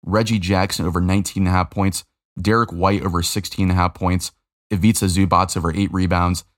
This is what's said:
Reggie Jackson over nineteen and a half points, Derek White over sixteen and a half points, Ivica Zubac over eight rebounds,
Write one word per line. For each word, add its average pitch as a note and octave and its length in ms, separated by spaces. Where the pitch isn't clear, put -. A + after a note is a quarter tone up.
Reggie G#2+ 360
Jackson F#2 460
over F2 160
nineteen F#2+ 420
and F2+ 60
a - 20
half F2+ 180
points, G2 360
Derek A2 300
White F2+ 320
over F2 180
sixteen G2 440
and F2+ 80
a - 20
half F2+ 180
points, F2+ 380
Ivica G#2 340
Zubac F#2 520
over E2 180
eight G2 180
rebounds, F2+ 520